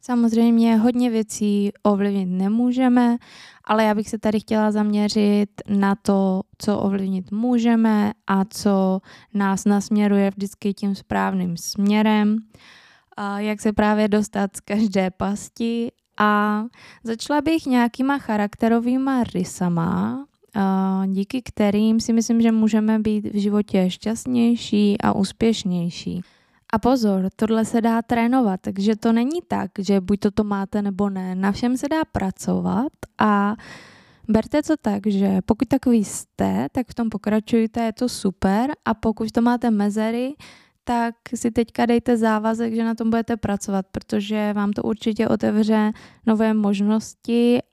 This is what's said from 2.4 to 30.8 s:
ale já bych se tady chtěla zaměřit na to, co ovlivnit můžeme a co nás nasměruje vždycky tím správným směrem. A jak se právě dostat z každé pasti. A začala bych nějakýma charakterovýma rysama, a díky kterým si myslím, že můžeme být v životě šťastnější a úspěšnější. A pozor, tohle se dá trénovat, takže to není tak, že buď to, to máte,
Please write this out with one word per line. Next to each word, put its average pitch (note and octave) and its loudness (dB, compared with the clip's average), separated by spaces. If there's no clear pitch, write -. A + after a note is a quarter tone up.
ale A3 2
já G#3+ 4
bych G#3 -4
se A3+ -6
tady G#3+ 0
chtěla G#3+ 0
zaměřit G#3 2
na G3 2
to, G3 0
co G3+ -2
ovlivnit F#3+ -2
můžeme A3+ 2
a F#3+ 2
co F#3+ 0
nás G3 0
nasměruje G3+ 2
vždycky G3 -6
tím G3 -4
správným F#3+ -2
směrem. G#3 2
A G3+ -8
jak G#3 -4
se G#3+ 0
právě G#3+ 2
dostat G3+ -2
z - -14
každé G3+ 0
pasti. A#3 -6
A G#3 2
začala A#3 -2
bych D#4+ -2
nějakýma B3+ 0
charakterovýma A#3 0
rysama, F3+ -2
a F#3+ 0
díky G3 -4
kterým G#3+ 2
si A3+ -2
myslím, A#3 2
že A3+ 4
můžeme A3 2
být G#3+ -2
v G#3 -4
životě G3+ 0
šťastnější A3+ 0
a G#3 0
úspěšnější. F3+ -2
A A3+ 0
pozor, G#3 2
tohle A3 0
se A3+ -2
dá A3+ 0
trénovat, A#3 0
takže G#3 -2
to A3+ 0
není B3+ 0
tak, G3 -4
že G3 0
buď G3 -2
to, G#3 0
to G#3+ -2
máte, G3+ -4